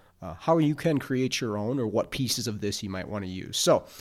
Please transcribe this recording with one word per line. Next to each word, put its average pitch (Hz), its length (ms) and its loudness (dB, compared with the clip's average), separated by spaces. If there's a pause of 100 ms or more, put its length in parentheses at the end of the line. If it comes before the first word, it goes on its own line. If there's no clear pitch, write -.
(200)
uh, 80 180 -10
how 165 200 4
you 151 160 4
can 147 240 2
create 127 420 0
your 110 160 -2
own 110 220 0
or 120 80 0
what 107 240 0
pieces 120 360 -2
of 104 140 -4
this 104 220 -2
you 104 80 -6
might 95 180 -6
wanna 98 180 -4
use. 92 300 -8
So, 151 300 4 (140)